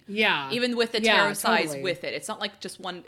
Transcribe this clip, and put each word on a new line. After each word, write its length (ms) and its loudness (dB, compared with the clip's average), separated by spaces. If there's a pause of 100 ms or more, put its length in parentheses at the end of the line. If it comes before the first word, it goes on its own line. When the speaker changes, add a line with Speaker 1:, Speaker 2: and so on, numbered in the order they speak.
Speaker 1:
Yeah. 460 0
Speaker 2:
Even 240 0
with 160 0
the 100 0
Speaker 1:
Yeah, 200 6
Speaker 2:
tarot 120 2
size 360 2
Speaker 1:
totally. 120 -6
Speaker 2:
with 220 -2
it. 100 -6
It's 140 -8
not 100 -8
like 220 -6
just 180 -12
one, 300 -10